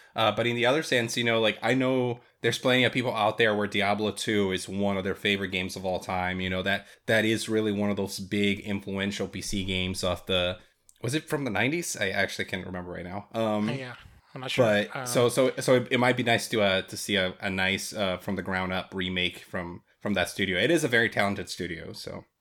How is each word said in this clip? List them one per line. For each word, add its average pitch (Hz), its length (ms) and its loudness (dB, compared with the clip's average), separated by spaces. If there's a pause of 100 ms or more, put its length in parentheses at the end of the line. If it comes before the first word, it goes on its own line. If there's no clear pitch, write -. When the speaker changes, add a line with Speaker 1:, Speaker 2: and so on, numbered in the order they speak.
(160)
Speaker 1:
Uh, 110 160 4
but 113 140 0
in 120 100 0
the 117 100 2
other 147 180 4
sense, 117 340 0
you 120 60 0
know, 117 180 4
like, 107 220 2
I 117 100 2
know 127 460 2 (220)
there's 117 180 0
plenty 127 240 4
of 117 100 2
people 120 200 0
out 107 260 2
there 107 160 4
where 104 100 2
Diablo 101 460 0
two 101 400 0
is 92 180 -4
one 98 280 0
of 95 60 -2
their 95 120 -2
favorite 98 340 0
games 92 260 -4
of 95 80 -8
all 92 160 -2
time. 92 400 -2
You 92 100 -2
know, 92 120 -2
that, 98 240 -2 (220)
that 110 180 4
is 110 240 0
really 110 220 2
one 101 180 0
of 101 80 0
those 101 220 -4
big 101 400 0
influential 98 680 -4
P 92 140 -8
C 98 220 -4
games 92 400 -2
of 90 240 -2
the, 92 320 0 (420)
was 123 140 -2
it 156 120 -4
from 143 160 -2
the 127 80 -2
nineties? 135 480 0
I 101 100 0
actually 95 360 -2
can't 92 200 -6
remember 90 260 -10
right 87 120 -10
now. 95 300 -10
Um, 107 360 0
Speaker 2:
Yeah, 127 260 -8 (400)
I'm 135 60 -12
not 127 100 -8
sure. 127 140 4
Speaker 1:
but 104 300 2
Speaker 2:
Um, 131 120 -8
Speaker 1:
so, 123 220 4
so, 131 300 4
so 135 140 4
it, 120 180 4
it 131 80 4
might 123 180 4
be 127 60 0
nice 113 260 2
to, 110 120 2
uh, 95 220 4
to - 120 -12
see 101 200 -2
a, 92 260 2
a 101 80 -4
nice, 95 440 0
uh, 95 240 -2
from 98 180 -6
the 95 80 -4
ground 92 300 -2
up 92 200 -6
remake 92 460 -2
from, 87 420 -10 (200)
from 104 120 -2
that 90 160 2
studio. 95 300 0
It 120 100 2
is 160 140 4
a 143 40 0
very 117 220 2
talented 101 400 -2
studio, 85 440 -8
so. - 320 -12 (160)